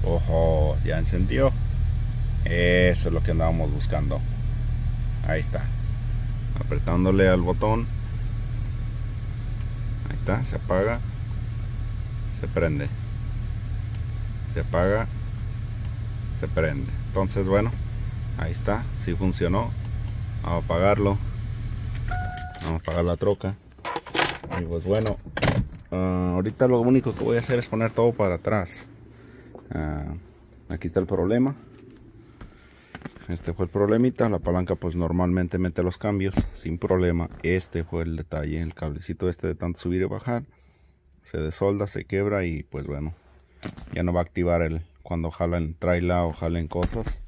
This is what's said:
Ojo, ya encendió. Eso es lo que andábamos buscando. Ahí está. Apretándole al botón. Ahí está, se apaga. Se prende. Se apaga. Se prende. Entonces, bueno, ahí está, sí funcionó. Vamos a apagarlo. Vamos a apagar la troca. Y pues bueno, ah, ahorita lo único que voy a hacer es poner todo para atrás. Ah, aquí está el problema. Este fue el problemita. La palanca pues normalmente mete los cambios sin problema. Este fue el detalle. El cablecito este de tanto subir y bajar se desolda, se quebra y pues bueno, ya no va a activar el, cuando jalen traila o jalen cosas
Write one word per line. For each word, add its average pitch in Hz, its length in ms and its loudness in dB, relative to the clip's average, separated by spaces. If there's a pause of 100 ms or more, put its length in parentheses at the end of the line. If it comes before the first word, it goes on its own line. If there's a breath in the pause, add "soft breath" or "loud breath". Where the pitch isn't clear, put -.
Ojo, 80 800 4
ya 78 140 2
encendió. 107 560 4 (880)
Eso 87 680 6
es 82 40 2
lo 82 80 2
que 85 100 2
andábamos 80 400 4
buscando. 73 480 0 (1080)
Ahí 80 120 2
está. - 220 0 (1000)
Apretándole 92 720 4
al 92 120 6
botón. 107 440 2 (2250)
Ahí - 80 -2
está, 117 260 0
se - 120 -2
apaga. 101 440 0 (1400)
Se - 60 -4
prende. 78 420 0 (1600)
Se 80 100 -2
apaga. 98 460 2 (1300)
Se - 80 -2
prende. 73 440 0 (160)
Entonces, 98 380 0
bueno, 104 260 4 (680)
ahí 82 120 -2
está, 104 320 -2 (140)
sí - 160 -2
funcionó. 92 560 0 (720)
Vamos 85 220 0
a - 20 -4
apagarlo. 98 520 4 (1500)
Vamos 82 100 -2
a - 40 0
apagar 85 280 0
la 87 120 2
troca. 98 380 0 (1040)
Y 87 40 -4
pues 82 200 -4
bueno, 104 340 0 (760)
ah, 92 420 0
ahorita 107 340 2
lo 123 120 6
único 123 340 4
que 95 100 -4
voy 117 140 2
a - 20 2
hacer 120 200 0
es 117 80 -6
poner 113 240 0
todo 117 220 4
para 98 220 2
atrás. 98 520 -2 (840 loud breath)
Ah, 76 460 -4 (540 loud breath)
aquí - 180 -6
está 85 120 2
el 92 60 0
problema. 110 500 2 (1700 loud breath)
Este 85 260 -4
fue 92 120 0
el 82 60 -6
problemita. 113 560 4
La 101 120 2
palanca 90 360 0
pues 85 200 -4
normalmente 90 640 2
mete 90 240 0
los 90 160 -2
cambios 98 340 0 (200)
sin 85 260 -6
problema. 90 500 2 (140)
Este 87 400 0
fue 82 200 -4
el 82 120 -4
detalle. 78 440 -4
El 82 140 -6
cablecito 82 560 -4
este - 160 -6
de 87 80 0
tanto 87 260 -6
subir 90 220 0
y 95 40 2
bajar 117 380 -4 (800 soft breath)
se - 160 -8
desolda, 98 480 0
se 92 200 -8
quebra 101 380 0
y 80 200 -2
pues 71 240 -8
bueno, 73 260 -6 (800 soft breath)
ya 82 80 -2
no 87 120 2
va 87 80 4
a - 20 2
activar 85 380 2
el, 80 200 0 (220)
cuando 82 280 -4
jalen 85 440 0
traila 87 480 2
o 82 100 0
jalen 82 340 -2
cosas 90 600 -4